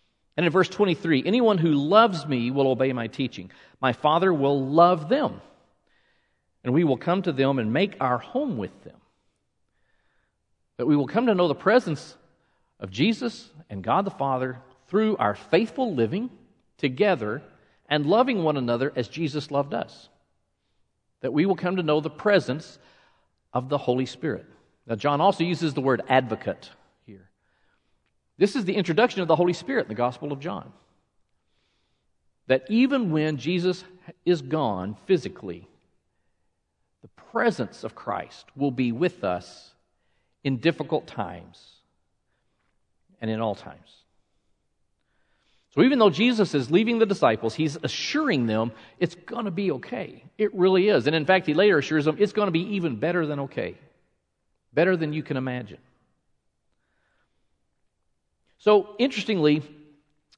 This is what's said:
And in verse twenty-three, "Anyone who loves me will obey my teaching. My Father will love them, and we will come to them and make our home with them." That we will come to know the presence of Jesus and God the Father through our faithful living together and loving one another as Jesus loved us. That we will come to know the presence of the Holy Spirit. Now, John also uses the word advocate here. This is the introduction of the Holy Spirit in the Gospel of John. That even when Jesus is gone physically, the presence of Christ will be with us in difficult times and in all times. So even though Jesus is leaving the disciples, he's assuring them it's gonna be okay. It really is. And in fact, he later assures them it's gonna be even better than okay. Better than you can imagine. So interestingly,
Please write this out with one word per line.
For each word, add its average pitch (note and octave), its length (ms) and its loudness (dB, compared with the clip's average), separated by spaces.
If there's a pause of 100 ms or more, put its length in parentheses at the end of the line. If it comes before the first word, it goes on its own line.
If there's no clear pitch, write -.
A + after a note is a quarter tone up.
(380)
And F3 80 2
in E3 60 2
verse F3+ 180 2
twenty-three, E3 560 0
"Anyone A3 320 2
who D#3+ 160 2
loves E3 520 4
me B2 240 -2
will C3+ 180 2
obey C3 260 0
my A#2 140 -6
teaching. A2+ 440 -8 (300)
My C3 100 2
Father E3+ 420 2
will C#3 320 0
love D#3+ 440 4
them, A3+ 320 -2 (1200)
and B2+ 100 -2
we E3+ 100 4
will C3+ 140 2
come F3+ 260 -2
to F3 80 -4
them C3+ 280 0
and A2 140 -2
make F3 260 0
our B2 200 0
home B3+ 380 -6
with F#2+ 260 -10
them." - 160 -20 (1800)
That B2 80 -4
we D3+ 100 4
will C#3+ 120 0
come A#3 180 0
to A3 100 4
know F3+ 140 2
the C#3 60 0
presence F#3+ 640 0 (640)
of G2 100 -12
Jesus G#3 640 -4 (180)
and G2 140 -10
God C#3+ 220 0
the G3 60 -8
Father C3 500 -4 (260)
through G#3+ 300 0
our G#2 180 0
faithful A3 580 -2
living D3 360 0 (480)
together C3 680 -2 (440)
and D3 180 0
loving A3 380 2
one D3+ 120 2
another B2 400 -2
as B2 120 -4
Jesus D3+ 440 -6
loved C#3+ 220 -2
us. - 360 -8 (1120)
That B2+ 120 -6
we D#3 120 2
will G3 100 0
come F3+ 200 -4
to F#3 80 -2
know D3+ 160 0
the D#3 100 -6
presence D#3 680 -2 (720)
of B2+ 160 -4
the C#3+ 80 -2
Holy B2+ 280 -2
Spirit. B2+ 400 -8 (420)
Now, A#2 80 -4
John C#3+ 260 0
also G3 220 2
uses E3 300 -2
the C#3 80 -4
word B2+ 260 0
advocate A#2 640 0 (360)
here. F#2+ 240 -20 (1080)
This G3+ 180 2
is A#3 100 -4
the F3+ 100 0
introduction F#3+ 460 0
of E3+ 60 -4
the D#3+ 80 4
Holy F3 180 2
Spirit B3 300 -4
in - 60 -12
the G#2+ 60 -8
Gospel B2 360 -4
of C#3 80 -8
John. D3+ 320 -12 (1800)
That C3 220 2
even A#3+ 420 2
when D#3 260 0
Jesus F3 460 -2 (420)
is E3 160 2
gone A2 640 -4
physically, F#2+ 600 -4 (1300)
the - 60 -20 (240)
presence A3 520 -2
of - 100 -10
Christ - 520 -10 (100)
will C#3 160 0
be B2 200 0
with D#3+ 320 -2
us - 480 -6 (720)
in C3+ 140 -2
difficult D#3 480 -2
times - 680 -12 (1500)
and A2 80 -6
in A2 100 -4
all A2 140 -2
times. - 500 -20 (1700)
So D3 80 6
even C4 160 4
though G#3+ 100 8
Jesus G#3+ 460 0
is B2+ 160 -2
leaving A3 260 4
the A3 80 2
disciples, A#2+ 480 0
he's D#3 300 -2
assuring A3 640 -2
them A2 240 0 (260)
it's F3 160 -4
gonna A3+ 380 -10
be F#3 220 -4
okay. - 500 -12 (160)
It G#3 160 -2
really F#3+ 340 4
is. C#3+ 160 4
And D3+ 100 2
in D#3 100 0
fact, F#3 200 4
he D3+ 80 0
later F#3 240 6
assures D3 280 0
them D#3 120 0
it's G3+ 160 2
gonna G#3 160 0
be F3+ 260 -2
even E3+ 200 -4
better D#3+ 320 -2
than C#3+ 140 -6
okay. B2 340 -8 (1000)
Better F3+ 240 2
than D#3 160 -2
you D#3 80 -4
can C#3+ 160 -6
imagine. B2 400 -8 (2750)
So G#3 400 2
interestingly, F3+ 640 2 (760)